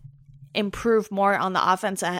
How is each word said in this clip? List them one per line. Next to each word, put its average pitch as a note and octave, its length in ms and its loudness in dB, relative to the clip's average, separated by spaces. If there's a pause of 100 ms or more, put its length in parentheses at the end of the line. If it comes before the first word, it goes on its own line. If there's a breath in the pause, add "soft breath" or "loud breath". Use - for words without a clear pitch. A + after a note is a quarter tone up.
(540)
improve G#3+ 580 0
more G3 260 2
on F#3 140 -2
the F#3 220 2
offense, F#3+ 280 -2 (180)